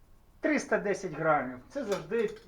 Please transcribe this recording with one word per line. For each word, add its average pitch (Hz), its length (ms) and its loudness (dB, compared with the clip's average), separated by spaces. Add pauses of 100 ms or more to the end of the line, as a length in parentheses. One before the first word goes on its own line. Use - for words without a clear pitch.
(400)
триста 269 380 2
десять 185 340 -2
грамів. 143 460 2 (100)
Це 277 160 -6
завжди, 202 460 0 (180)